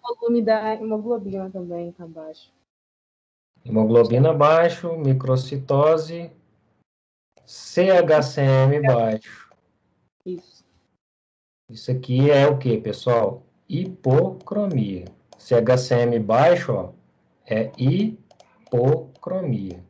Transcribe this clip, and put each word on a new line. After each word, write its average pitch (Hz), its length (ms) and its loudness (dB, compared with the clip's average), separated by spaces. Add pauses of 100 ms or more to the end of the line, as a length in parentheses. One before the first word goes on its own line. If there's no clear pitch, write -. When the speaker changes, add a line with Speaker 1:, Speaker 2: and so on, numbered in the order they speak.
Speaker 1:
volume 240 400 -2
da 220 320 0
hemoglobina 214 720 -6
também 175 440 -12
tá 175 140 -20
baixo. 156 460 -20 (1120)
Speaker 2:
Hemoglobina 117 680 2
baixo, 165 640 2
microcitose, 143 1300 0 (1160)
C - 440 -2
H 156 320 6
C 139 200 -4
M 135 400 4
baixo. 117 680 -2 (760)
Speaker 1:
Isso. - 360 -16 (1080)
Speaker 2:
Isso 110 200 -12
aqui 131 400 0
é 139 160 6
o 135 120 2
quê, 120 180 -2
pessoal? 107 680 -2 (200)
Hipocromia. 143 1400 -4 (340)
C - 140 -2
H 120 240 4
C 127 220 -2
M 120 180 0
baixo, 131 540 2
ó, 90 200 -6 (540)
é 110 320 -4
hipocromia. 131 2000 -4